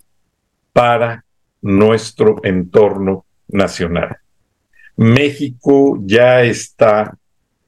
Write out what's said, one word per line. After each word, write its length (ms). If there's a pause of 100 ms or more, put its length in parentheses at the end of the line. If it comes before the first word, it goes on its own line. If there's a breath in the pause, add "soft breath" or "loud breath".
(720)
para 520 (380)
nuestro 840
entorno 800 (240)
nacional. 680 (760 soft breath)
México 1080
ya 380
está 760 (520)